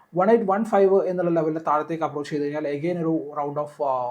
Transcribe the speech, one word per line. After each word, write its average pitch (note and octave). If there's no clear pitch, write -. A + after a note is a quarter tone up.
വൺ F#3+
എയ്റ്റ് A3+
വൺ G3+
ഫൈവ് G3
എന്നുള്ള F3+
ലെവലിൻ്റെ D#3+
താഴത്തേക്ക് D#3
അപ്രോച്ച് C#3+
ചെയ്ത് D3
കഴിഞ്ഞാൽ D3
again E3+
ഒരു D#3+
round C#3+
of, D3
ആ, -